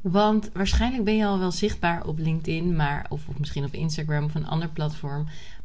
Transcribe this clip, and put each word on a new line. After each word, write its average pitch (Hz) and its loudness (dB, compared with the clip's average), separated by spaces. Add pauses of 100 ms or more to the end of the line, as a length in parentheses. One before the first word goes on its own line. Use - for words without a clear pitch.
Want 208 4
waarschijnlijk 220 2
ben 214 4
je 214 4
al 196 2
wel 185 2
zichtbaar 175 0
op 160 -4
LinkedIn, 160 0
maar, 147 2
of, 151 -6
of 139 -6
misschien 143 -2
op 143 -4
Instagram 151 0
of 151 -2
een 156 -2
ander 165 -2
platform. 151 -4 (380)